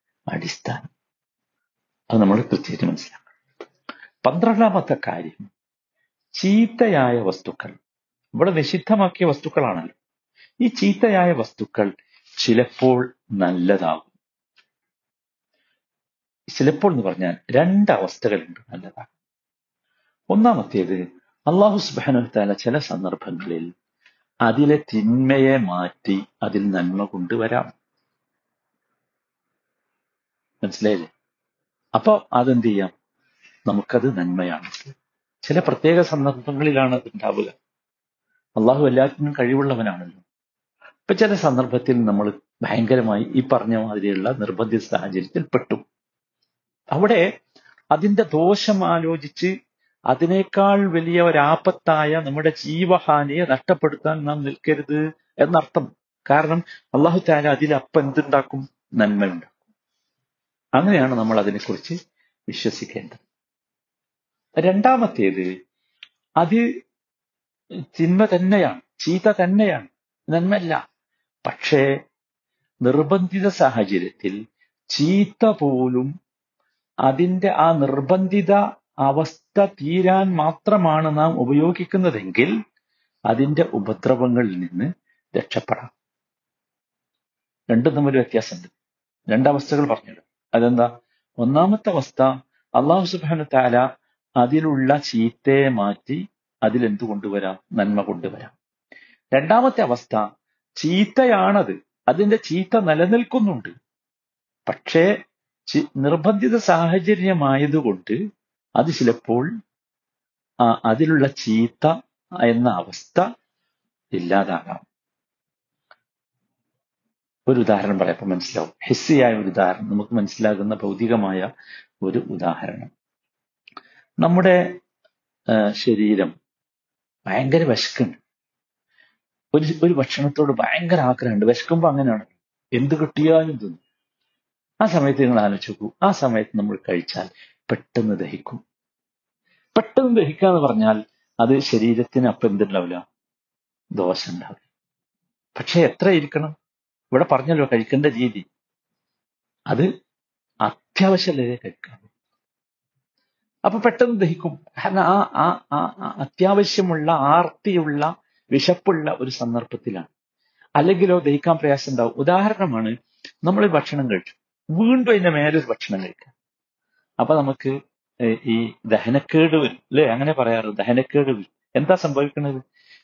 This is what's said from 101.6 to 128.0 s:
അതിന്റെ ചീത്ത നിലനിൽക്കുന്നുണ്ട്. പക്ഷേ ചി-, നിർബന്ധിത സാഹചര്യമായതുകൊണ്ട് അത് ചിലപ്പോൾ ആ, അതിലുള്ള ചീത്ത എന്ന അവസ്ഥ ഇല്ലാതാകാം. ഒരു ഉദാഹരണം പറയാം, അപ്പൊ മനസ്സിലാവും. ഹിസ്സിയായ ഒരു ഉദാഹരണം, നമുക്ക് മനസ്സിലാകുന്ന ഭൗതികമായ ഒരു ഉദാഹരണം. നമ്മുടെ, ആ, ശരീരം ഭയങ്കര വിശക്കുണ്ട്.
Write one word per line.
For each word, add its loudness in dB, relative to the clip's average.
അതിന്റെ 2
ചീത്ത -2
നിലനിൽക്കുന്നുണ്ട്. 0
പക്ഷേ 0
ചി-, -2
നിർബന്ധിത 2
സാഹചര്യമായതുകൊണ്ട് 0
അത് 2
ചിലപ്പോൾ -2
ആ, 2
അതിലുള്ള 2
ചീത്ത -2
എന്ന 2
അവസ്ഥ -4
ഇല്ലാതാകാം. -4
ഒരു 4
ഉദാഹരണം 0
പറയാം, 0
അപ്പൊ -10
മനസ്സിലാവും. -6
ഹിസ്സിയായ 2
ഒരു -4
ഉദാഹരണം, -2
നമുക്ക് -4
മനസ്സിലാകുന്ന -2
ഭൗതികമായ -2
ഒരു -2
ഉദാഹരണം. -8
നമ്മുടെ, 2
ആ, 2
ശരീരം 0
ഭയങ്കര 0
വിശക്കുണ്ട്. -2